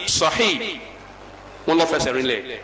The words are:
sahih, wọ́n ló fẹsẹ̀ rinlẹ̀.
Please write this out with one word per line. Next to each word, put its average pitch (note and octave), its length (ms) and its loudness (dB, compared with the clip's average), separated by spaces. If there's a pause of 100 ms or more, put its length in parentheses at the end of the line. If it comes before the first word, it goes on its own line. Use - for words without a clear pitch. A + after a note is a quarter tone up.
sahih, F#3 720 2 (880)
wọ́n D#3 120 6
ló E3+ 60 6
fẹsẹ̀ C#3 280 0
rinlẹ̀. B2 500 0